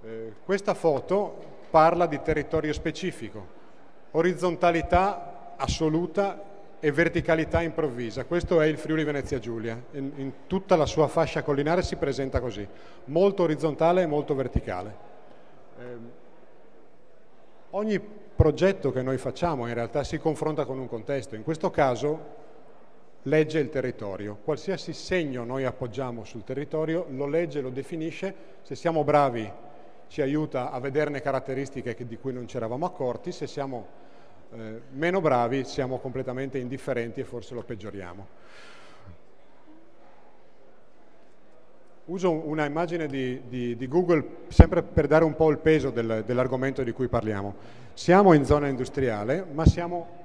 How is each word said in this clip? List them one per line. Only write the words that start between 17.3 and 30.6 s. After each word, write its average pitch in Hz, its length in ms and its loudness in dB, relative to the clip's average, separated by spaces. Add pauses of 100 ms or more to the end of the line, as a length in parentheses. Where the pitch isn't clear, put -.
ogni 208 300 0
progetto 156 920 6
che 127 100 0
noi 131 160 2
facciamo 135 480 0
in 120 80 -2
realtà 120 300 0
si 156 140 -4
confronta 151 460 0
con 131 140 -4
un 127 100 -6
contesto, 117 460 -4
in 107 80 -8
questo 156 280 0
caso 143 680 2 (840)
legge 156 360 4
il 143 100 2
territorio. 104 720 -4
Qualsiasi 165 500 -4
segno 139 520 -2
noi 131 200 -2
appoggiamo 120 600 -4
sul 110 200 -12
territorio 156 680 -2
lo 135 160 -4
legge, 151 340 0
lo 127 100 -4
definisce, 160 640 -6 (280)
se - 120 -10
siamo 160 300 2
bravi 131 460 4 (580)
ci - 140 -4
aiuta 139 480 0